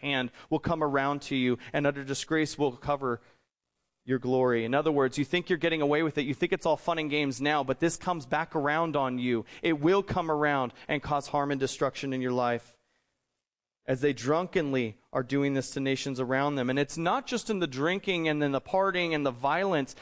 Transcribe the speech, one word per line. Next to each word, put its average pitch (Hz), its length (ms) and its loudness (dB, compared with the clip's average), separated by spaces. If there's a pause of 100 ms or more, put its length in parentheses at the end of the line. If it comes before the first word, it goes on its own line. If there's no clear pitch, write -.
hand 135 320 -2 (160)
will 160 100 0
come 160 240 0
around 139 400 2
to - 140 -4
you, 123 220 2 (160)
and 147 120 2
utter 139 160 0
disgrace 143 540 -2
will 139 220 2
cover 135 420 -2 (840)
your 127 120 2
glory." 123 460 2
In 113 80 -2
other 151 180 2
words, 139 280 2
you 147 80 2
think 175 240 -2
you're 175 80 2
getting 160 240 0
away 147 200 2
with 156 140 -2
it. 147 80 0
You 131 80 -2
think 170 220 0
it's - 100 -6
all 156 140 2
fun 170 200 -2
and 156 120 -4
games 139 320 -2
now, 147 200 2
but 135 160 -2
this 165 200 0
comes 165 260 -4
back 151 320 -4
around 151 400 0
on 131 220 0
you. 123 260 0 (160)
It 160 200 2
will 185 220 4
come 175 280 -2
around 147 420 2 (160)
and 147 140 -2
cause 143 240 -2
harm 143 240 0
and 139 100 0
destruction 135 540 -2
in 131 80 -2
your 127 100 0
life 120 420 0 (1120)
as 131 160 -2
they 147 100 4
drunkenly 135 840 0 (160)
are 135 100 0
doing 139 320 0
this 135 160 -2
to 143 100 -6
nations 135 400 -2
around 135 340 0
them. 127 160 0
And 131 80 0
it's 143 180 -2
not 185 300 -2
just - 240 -4
in 208 80 0
the 175 80 0
drinking 165 640 -2
and 151 140 2
in 143 100 2
the 135 80 2
partying 180 540 0
and 147 120 0
the 131 60 0
violence, 143 680 0